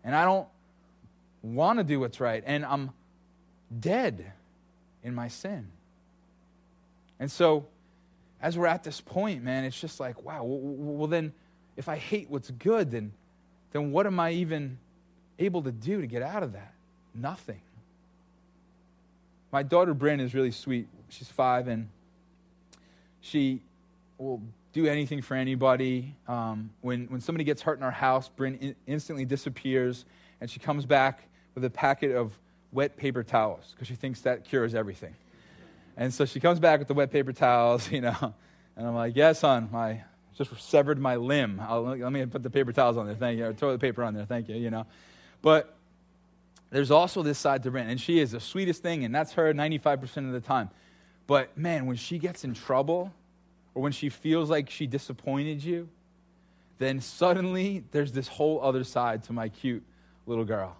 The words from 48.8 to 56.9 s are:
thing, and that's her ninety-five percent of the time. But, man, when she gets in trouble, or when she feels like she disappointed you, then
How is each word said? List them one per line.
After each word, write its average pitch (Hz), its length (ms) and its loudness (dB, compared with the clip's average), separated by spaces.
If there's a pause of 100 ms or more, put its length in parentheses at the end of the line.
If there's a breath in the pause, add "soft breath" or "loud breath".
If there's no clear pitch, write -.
thing, 165 200 -2
and 113 100 -4
that's 147 200 -2
her 156 200 4
ninety-five 156 460 0
percent 131 280 -8
of 127 60 -6
the 123 80 -6
time. 120 280 -2 (580 soft breath)
But, 139 300 2
man, 156 280 -2
when 127 100 -2
she 170 220 -8
gets 170 260 -6
in 127 100 -6
trouble, 160 600 0 (640)
or 131 80 -2
when 143 80 0
she 139 180 -4
feels 160 400 0
like 151 200 0
she 147 180 -6
disappointed 139 760 -6
you, 170 260 -4 (880 soft breath)
then 135 220 0